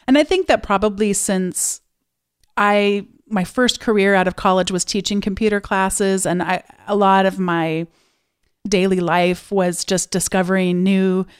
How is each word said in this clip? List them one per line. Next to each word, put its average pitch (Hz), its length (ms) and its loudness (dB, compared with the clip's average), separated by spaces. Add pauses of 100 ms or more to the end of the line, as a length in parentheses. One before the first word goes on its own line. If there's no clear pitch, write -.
and 269 100 4
I 311 60 6
think 370 240 0
that 220 160 2
probably 208 500 0
since - 680 -4 (760)
I, 208 520 2 (200)
my 202 160 -2
first 247 380 -2
career 202 340 2
out 185 120 2
of 180 100 -6
college 185 340 0
was 180 140 -4
teaching 202 340 -4
computer 208 400 -2
classes, 190 640 -2
and 175 160 -2
I, - 220 -4 (240)
a - 80 -2
lot 190 300 4
of 190 140 -2
my 165 480 -2 (800)
daily 190 320 2
life 175 500 0
was 180 320 0
just - 280 -2
discovering 180 720 0
new 190 420 2 (140)